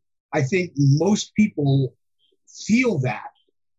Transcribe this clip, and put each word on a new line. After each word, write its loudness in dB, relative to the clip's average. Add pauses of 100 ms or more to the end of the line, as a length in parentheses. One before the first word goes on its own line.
(340)
I 0
think -2
most 2
people 0 (720)
feel 2
that -6 (480)